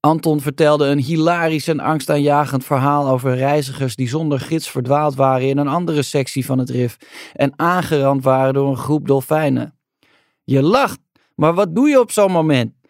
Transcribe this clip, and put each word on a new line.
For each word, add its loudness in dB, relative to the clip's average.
Anton 0
vertelde 2
een 0
hilarisch 0
en 0
angstaanjagend 0
verhaal 0
over 0
reizigers -2
die -4
zonder -2
gids -6
verdwaald 0
waren 2
in 0
een 0
andere -2
sectie -4
van -2
het -2
rif -2
en -2
aangerand 0
waren 2
door 0
een -2
groep -2
dolfijnen. 0
"Je 0
lacht, 0
maar 2
wat 0
doe 4
je 6
op 0
zo'n 2
moment?" 2